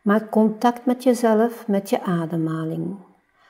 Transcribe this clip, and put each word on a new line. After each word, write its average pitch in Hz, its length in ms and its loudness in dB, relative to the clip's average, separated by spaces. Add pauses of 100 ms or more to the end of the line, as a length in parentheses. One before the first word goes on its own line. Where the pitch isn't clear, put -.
Maak 214 280 0
contact 220 560 2
met 254 160 0
jezelf, 233 680 2
met 196 220 -2
je - 120 0
ademhaling. 165 920 -4 (540)